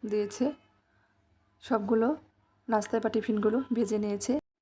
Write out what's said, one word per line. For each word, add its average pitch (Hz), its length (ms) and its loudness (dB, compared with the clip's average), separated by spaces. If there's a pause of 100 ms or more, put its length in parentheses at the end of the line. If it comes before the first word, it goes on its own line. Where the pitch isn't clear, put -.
দিয়েছে। 208 360 -2 (1200)
সবগুলো 226 440 2 (600)
নাস্তা 220 320 0
বা 220 140 0
টিফিনগুলো 214 440 2 (140)
ভেজে 214 260 0
নিয়েছে, 208 340 -2 (300)